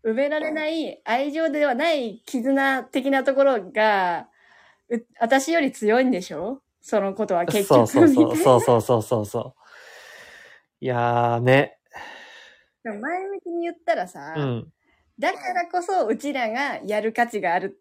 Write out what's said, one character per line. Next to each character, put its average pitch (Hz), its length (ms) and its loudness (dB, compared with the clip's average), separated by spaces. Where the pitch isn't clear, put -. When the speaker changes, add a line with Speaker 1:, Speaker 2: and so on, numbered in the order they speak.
Speaker 1:
う 226 40 -2
ん。 220 40 0
Speaker 2:
埋 - 20 -2
め 277 140 0
ら 302 100 -2
れ 311 140 -4
な 311 160 -4
い、 311 360 -6
愛 269 280 -2
情 320 160 -2
で 294 180 0
は 262 80 0
な 302 180 0
い 247 340 -4
絆 269 580 0
的 269 260 -2
な 269 140 2
と 277 100 2
こ 277 100 4
ろ 226 280 0
が、 196 560 0
う-、 240 80 -4
私 269 340 2
よ 330 80 2
り 277 120 0
強 220 280 2
い 262 40 2
ん 254 60 2
で 185 120 -2
し 185 100 -12
ょ？ 190 300 -8
そ - 200 0
の 196 140 -2
こ 208 120 -2
と 196 80 -2
は 175 100 2
結 196 240 0
局、 - 0 -
Speaker 1:
そ 127 140 8
う 110 40 4
そ 277 180 4
う 330 40 8
そ 262 140 6
う。 - 60 4
Speaker 2:
み - 40 -4
た - 40 -2
い - 20 -2
な。 339 60 0
Speaker 1:
そ 131 120 8
う 117 40 6
そ 123 160 4
う 113 40 4
そ 120 180 0
う 110 40 -2
そ 113 200 -2
う 104 40 -6
そ 113 140 -6
う。 131 120 -12
い - 60 -8
や 120 520 0
ー - 20 -2
ね。 131 380 2
Speaker 2:
で 233 60 -10
も 208 100 -12
前 349 260 -6
向 392 140 -10
き 349 100 -12
に 339 120 -6
言 339 100 -6
っ 339 120 -16
た 330 120 0
ら 190 100 -6
さ、 156 300 -16
Speaker 1:
う 156 40 -4
ん。 123 320 -6
Speaker 2:
だ 311 140 -2
か 381 200 -8
ら 349 140 -4
こ 349 160 -4
そ 359 240 0
う 220 100 0
ち 285 160 -6
ら 247 180 -2
が 254 340 -4
や 208 160 -2
る 220 120 -4
価 240 140 2
値 220 140 -6
が 175 140 0
あ 180 40 2
る 190 220 -6